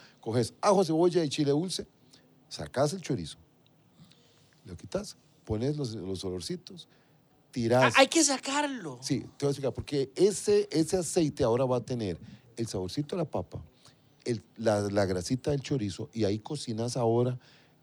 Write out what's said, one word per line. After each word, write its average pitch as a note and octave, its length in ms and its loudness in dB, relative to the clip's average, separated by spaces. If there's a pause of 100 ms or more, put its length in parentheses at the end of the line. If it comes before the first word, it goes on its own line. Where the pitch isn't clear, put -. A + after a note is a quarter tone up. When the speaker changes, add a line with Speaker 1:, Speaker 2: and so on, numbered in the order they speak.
(200)
Speaker 1:
coges A#2 400 -2
ajo, G3 240 6
cebolla E3 400 4
y D3 40 -2
chile C#3 220 0
dulce, E3+ 380 -2 (600)
sacas C#3 440 0
el F#3+ 80 -8
chorizo, G2 380 -6 (1300)
lo F#2 120 -14
quitas, - 400 -8 (280)
pones B2 320 -2
los, B2+ 180 -4
los F#2+ 300 -6
olorcitos, F#2 640 -8 (600)
tirás. A#2+ 460 4
Speaker 2:
Ah, B3+ 40 10
hay C#4 60 8
que D#4+ 160 4
sacarlo. C4+ 800 -2
Speaker 1:
Sí, C3 180 -2
te - 260 -6
voy - 20 2
a - 20 2
explicar, C3+ 220 -2
porque C3+ 420 -4
ese, G3+ 560 2
ese D#3+ 280 0
aceite E3 440 0
ahora B2 220 4
va B2+ 140 2
a A#2+ 60 -4
tener G#2+ 340 -4 (380)
el A#2 120 -4
saborcito G#2 480 -6
de F3 60 0
la D3 60 -4
papa, F2+ 320 -6 (640)
el, A2+ 180 -2 (140)
la, A2 260 2
la G2+ 240 2
grasita F#2 440 -2
del C#3+ 120 0
chorizo, A2+ 500 -4
y A2 120 -2
ahí G2+ 140 0
cocinas A#2+ 580 -6
ahora B2 420 2 (440)